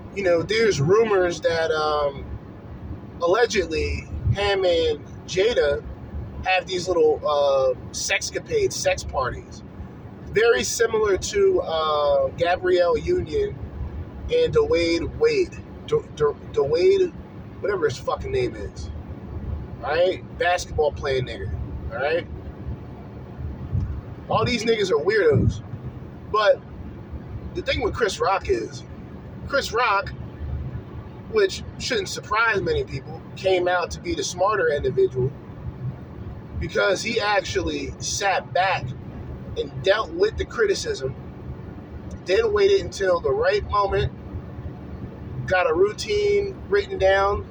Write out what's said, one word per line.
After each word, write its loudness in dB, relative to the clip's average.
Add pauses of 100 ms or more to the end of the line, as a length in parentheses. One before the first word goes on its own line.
(160)
You -2
know, 6
there's 4
rumors 6
that, 2
um, 0 (960)
allegedly 2 (260)
him 2
and 2 (220)
Jada 2 (640)
have 2
these -4
little, 4
uh, 4 (180)
sexcapades, -2
sex 0
parties. -6 (640)
Very 4
similar 2
to, 4
uh, 2 (100)
Gabrielle 4
Union 0 (760)
and 4
Dwayne 2
Wade. 4 (360)
D-, 0 (200)
D-, 2 (280)
Dwayne, 4 (480)
whatever 0
his -2
fucking -4
name 0
is. -10 (920)
All -4
right? 2
Basketball 2
playing -2
nigga. -8 (400)
All -8
right? 0 (2000)
All 2
these 0
niggas 2
are 2
weirdos. 4 (680)
But 6 (960)
the -6
thing -2
with 0
Chris 0
Rock 0
is, -2 (640)
Chris 0
Rock, 0 (1200)
which 2 (160)
shouldn't -2
surprise 0
many 0
people, -10 (160)
came 2
out 0
to -10
be -2
the -2
smarter 2
individual 2 (1300)
because 2
he 0
actually 0
sat -2
back 2 (720)
and -4 (120)
dealt 2
with 2
the -2
criticism, 0 (1080)
then 4
waited 6
until 0
the 0
right 2
moment, 2 (1400)
got 4
a 4
routine 2 (120)
written 0
down, 4